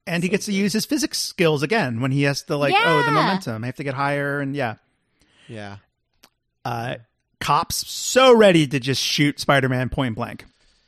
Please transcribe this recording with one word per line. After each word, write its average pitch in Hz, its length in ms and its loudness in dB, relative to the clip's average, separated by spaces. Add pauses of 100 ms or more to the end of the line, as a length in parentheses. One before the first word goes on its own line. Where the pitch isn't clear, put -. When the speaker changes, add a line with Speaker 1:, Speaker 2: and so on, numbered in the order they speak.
Speaker 1:
And 170 160 -2
he 185 60 0
Speaker 2:
So - 20 0
Speaker 1:
gets 202 140 -2
to 214 60 -6
Speaker 2:
good. 190 60 0
Speaker 1:
use 196 160 0
his 214 120 -2
physics 294 340 -2
skills 156 440 0
again 139 380 -2
when 131 100 0
he 139 120 2
has 139 200 0
to, 147 140 -4
like, 147 200 2
"Oh, 165 220 4
the - 60 0
Speaker 3:
Yeah. - 60 0
Speaker 1:
momentum. 160 520 -2
I 123 40 -6
have 127 100 -8
to 147 60 -10
get 139 100 -6
higher," 143 480 -2
and 139 140 -4
yeah. 120 200 -4 (720)
Speaker 2:
Yeah. 104 300 -14 (840)
Speaker 1:
Uh, 120 320 -6 (440)
cops - 500 -2
so 254 460 4
ready 180 320 6
to 135 120 -2
just 127 220 -4
shoot - 380 0
Spider-Man 131 500 0
point 127 260 -4
blank. 110 300 -10 (420)